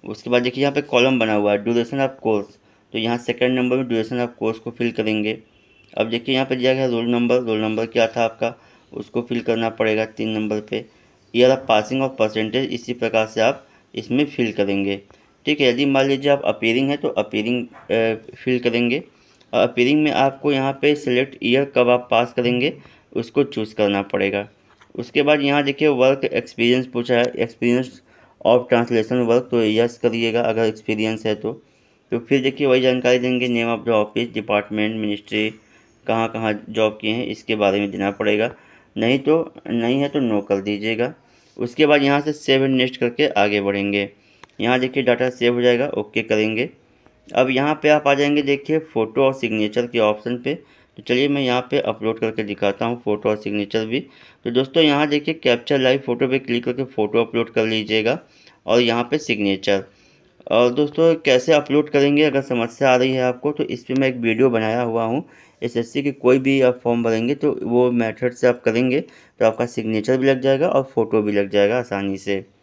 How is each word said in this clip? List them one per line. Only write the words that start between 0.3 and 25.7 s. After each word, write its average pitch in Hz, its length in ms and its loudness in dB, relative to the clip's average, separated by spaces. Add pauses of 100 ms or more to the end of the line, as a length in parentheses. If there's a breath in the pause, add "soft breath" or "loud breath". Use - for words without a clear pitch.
देखिए 127 180 -4
यहाँ 139 140 0
पे 123 60 0
कॉलम 127 380 2
बना 110 140 2
हुआ 104 180 2
है 104 140 0
duration 117 300 -2
of 135 140 -2 (180)
course, 104 240 -2 (420 soft breath)
तो 113 40 -4
यहाँ 117 200 -2
सेकंड 123 380 -2
नंबर 127 220 0
में 135 60 0
duration 117 340 -2
of 120 120 -2 (140)
course 113 140 -2
को - 140 -12
फिल 117 200 -4
करेंगे। 107 480 -2 (580 soft breath)
अब 113 120 -2
देखिए 117 260 -2
यहाँ 131 100 0
पे 131 100 -4
दिया 127 180 0
गया 131 120 0
रोल 117 200 0
नंबर, 120 300 2
रोल 113 240 0
नंबर 110 260 -2
क्या 113 220 0
था 117 160 -2
आपका 117 320 -4 (380 soft breath)
उसको - 280 -6
फिल 120 200 -4
करना 113 280 -2
पड़ेगा 110 360 0
तीन 110 240 -8
नंबर 107 300 -2
पे। 107 260 -8 (500 soft breath)
year 127 180 8
of 131 80 0 (100)
passing 110 300 2
of 135 80 -2 (120)
percentage 110 480 -2
इसी 123 240 -8
प्रकार 113 320 0
से 113 160 -4
आप 127 260 0 (280 soft breath)
इसमें 120 300 -2
फिल 120 260 -4
करेंगे। 98 500 -2 (440 soft breath)
ठीक 147 160 0
है, 131 60 4
यदि 123 180 2
मान 135 220 2
लीजिए 139 240 0
आप 139 140 2
अपीयरिंग 113 440 0
है 143 80 -2
तो - 100 -6
अपीयरिंग, 107 580 -4
अ, 113 480 -2 (220)
फिल 127 240 -2
करेंगे। 120 440 0 (500 soft breath)
और 113 80 2
अपीयरिंग 123 420 2
में 147 80 2
आपको 135 400 0
यहाँ 135 300 -2
पे 147 140 4
सिलेक्ट 135 480 -2
ईयर 135 320 2
कब 123 140 4
आप 123 220 2
पास 120 260 2
करेंगे 123 400 0 (360 loud breath)
उसको 117 300 -2
चूज़ 110 320 -6
करना 101 260 0
पड़ेगा। 98 480 -2 (460 soft breath)
उसके 139 280 -2
बाद 147 180 2
यहाँ 143 220 2
देखिए 143 240 0